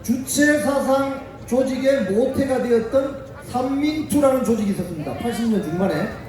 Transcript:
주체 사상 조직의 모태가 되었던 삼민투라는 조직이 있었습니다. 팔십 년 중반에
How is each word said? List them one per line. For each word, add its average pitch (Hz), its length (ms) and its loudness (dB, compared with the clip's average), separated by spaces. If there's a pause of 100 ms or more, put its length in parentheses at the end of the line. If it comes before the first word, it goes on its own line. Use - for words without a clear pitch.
주체 294 580 2
사상 269 580 0 (260)
조직의 262 680 2
모태가 262 520 2
되었던 240 600 0 (260)
삼민투라는 277 920 2
조직이 202 260 2
있었습니다. 170 440 -6
팔십 233 340 -2
년 202 140 2
중반에 175 440 0 (220)